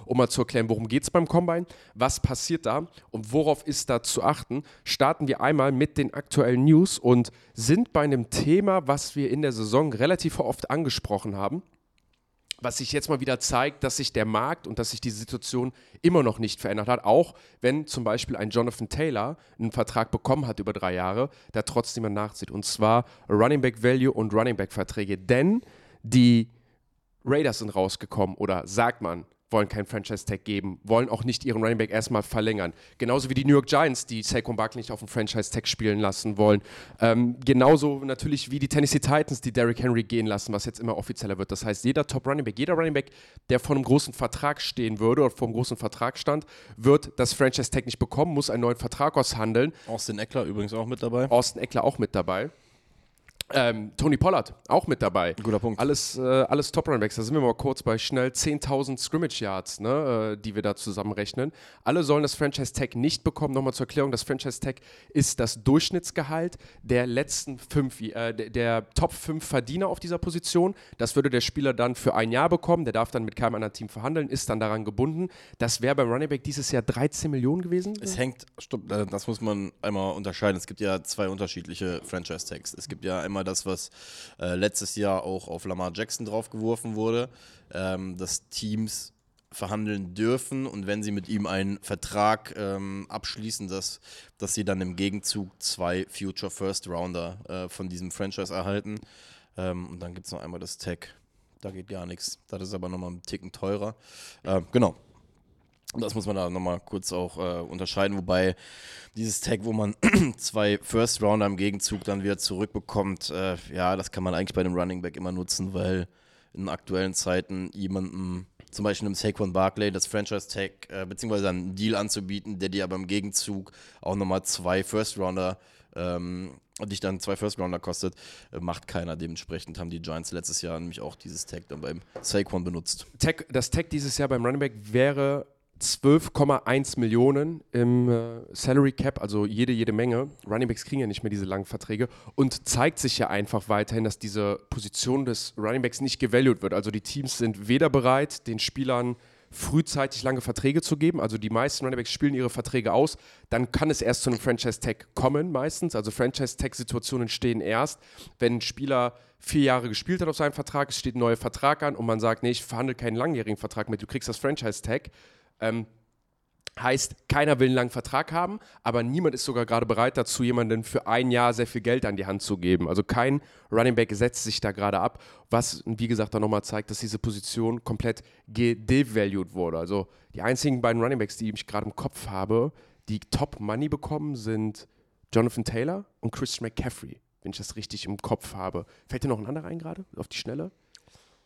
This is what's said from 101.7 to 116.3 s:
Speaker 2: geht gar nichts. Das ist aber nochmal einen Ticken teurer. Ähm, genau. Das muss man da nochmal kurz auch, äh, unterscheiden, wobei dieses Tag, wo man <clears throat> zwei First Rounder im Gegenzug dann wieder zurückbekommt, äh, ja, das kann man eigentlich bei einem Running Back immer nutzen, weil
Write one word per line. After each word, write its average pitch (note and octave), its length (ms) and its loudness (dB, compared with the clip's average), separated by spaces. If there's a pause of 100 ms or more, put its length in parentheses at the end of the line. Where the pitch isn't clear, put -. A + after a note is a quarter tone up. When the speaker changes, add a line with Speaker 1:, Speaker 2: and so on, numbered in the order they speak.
Speaker 2:
geht F#2+ 160 -14
gar F#2 180 -10
nichts. - 400 -12
Das G2 160 -10
ist F#2+ 100 -10
aber F2+ 160 -8
nochmal F2+ 220 -8
einen F2+ 120 -14
Ticken F#2 300 -12
teurer. G2+ 440 -6 (480)
Ähm, F#2 260 0
genau. A2+ 240 4 (1000)
Das G#2+ 200 -4
muss G2 100 -4
man G2+ 80 -2
da F#2 160 -2
nochmal F2+ 300 -4
kurz - 320 -6
auch, F2+ 260 -4
äh, F2 220 -4
unterscheiden, F#2 560 -2
wobei F#2 400 2 (580)
dieses A2 260 -4
Tag, A2 220 -2
wo A2+ 100 -2
man G#2+ 220 0 (220)
<clears throat> D#3 220 4
zwei G#2 440 0
First A2+ 400 0
Rounder G#2 240 4
im G2+ 100 -2
Gegenzug G2 460 -2
dann G2 220 -4
wieder G2 120 0
zurückbekommt, G2 920 -4
äh, F#2 260 -2 (160)
ja, F2+ 220 2
das F#2+ 160 -4
kann F#2 140 -6
man F#2 100 0
eigentlich F#2 200 -2
bei F#2 80 2
einem F2+ 120 -2
Running F2+ 280 -2
Back E2+ 140 -8
immer F2+ 140 -6
nutzen, F#2 420 -4
weil F2+ 360 -2 (440)